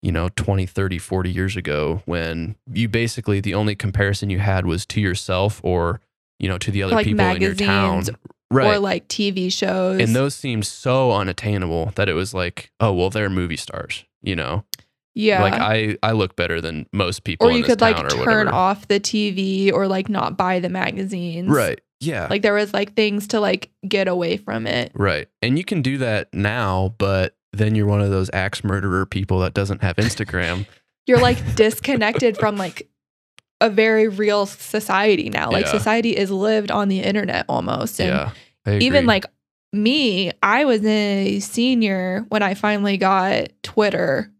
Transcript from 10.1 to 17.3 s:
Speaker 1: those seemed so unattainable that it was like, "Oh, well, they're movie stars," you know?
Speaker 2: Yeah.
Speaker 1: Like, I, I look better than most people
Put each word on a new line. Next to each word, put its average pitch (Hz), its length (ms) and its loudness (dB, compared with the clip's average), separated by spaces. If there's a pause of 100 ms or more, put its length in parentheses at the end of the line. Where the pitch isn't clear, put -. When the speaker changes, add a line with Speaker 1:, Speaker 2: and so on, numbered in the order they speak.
Speaker 1:
those 139 180 0
seemed 113 320 -4
so 127 460 0
unattainable 92 840 -2
that 98 140 0
it 87 40 0
was 92 200 -2
like, 90 460 -6
"Oh, 110 140 4
well, 92 180 2
they're 107 180 -2
movie 90 280 -2
stars," - 460 -10 (200)
you 95 120 -2
know? 80 300 -4 (480)
Speaker 2:
Yeah. 208 300 2
Speaker 1:
Like, 196 100 4
I, 107 480 0
I 113 120 2
look 101 220 2
better 85 240 0
than 82 320 -6
most 98 320 -2
people 90 240 2